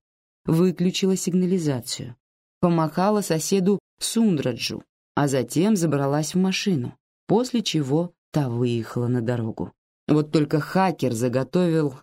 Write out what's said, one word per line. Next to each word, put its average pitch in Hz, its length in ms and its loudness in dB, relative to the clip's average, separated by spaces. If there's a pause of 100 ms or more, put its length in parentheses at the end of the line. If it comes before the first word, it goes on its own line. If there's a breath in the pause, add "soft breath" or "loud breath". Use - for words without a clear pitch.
(460)
выключила 180 680 2
сигнализацию, 160 1000 -2 (440)
помахала 180 600 2
соседу 185 580 0 (200)
Сундраджу, 135 840 0 (320)
а 143 120 2
затем 147 480 2
забралась 147 580 0
в 180 40 0
машину, 185 580 0 (320)
после 233 340 0
чего 156 520 -2 (180)
та 143 180 0
выехала 120 580 -2
на 123 140 0
дорогу. 113 520 -6 (340)
Вот 151 240 2
только 151 280 2
хакер - 540 0
заготовил 131 880 0